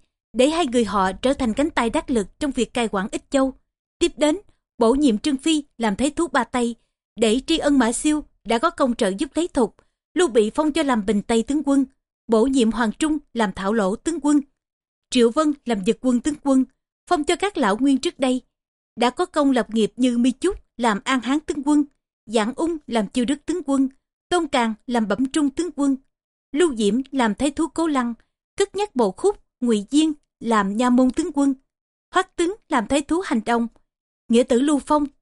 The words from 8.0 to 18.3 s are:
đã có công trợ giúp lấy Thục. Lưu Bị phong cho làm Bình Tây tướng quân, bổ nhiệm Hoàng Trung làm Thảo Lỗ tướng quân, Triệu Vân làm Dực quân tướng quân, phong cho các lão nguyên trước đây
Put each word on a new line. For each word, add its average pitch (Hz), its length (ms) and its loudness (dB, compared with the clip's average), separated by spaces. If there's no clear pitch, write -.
đã 233 140 0
có 311 120 2
công 262 240 0
trợ 190 240 0
giúp 285 160 -4
lấy 330 140 -2
Thục. - 280 -2
Lưu 339 140 2
Bị 214 220 2
phong 302 220 0
cho 320 100 -2
làm 240 240 0
Bình 208 160 0
Tây 226 200 0
tướng 294 220 -2
quân, 277 220 2
bổ 226 200 4
nhiệm 254 260 2
Hoàng 220 260 -2
Trung 311 200 -2
làm 214 180 -2
Thảo 196 200 -4
Lỗ 214 240 -2
tướng 330 260 -6
quân, 294 180 4
Triệu 233 200 4
Vân 302 220 0
làm 214 200 -4
Dực 220 160 2
quân 247 200 0
tướng 294 220 -2
quân, 262 220 2
phong 330 140 0
cho 349 120 0
các 381 220 -4
lão 214 200 2
nguyên 269 200 2
trước 339 200 -6
đây 254 240 -2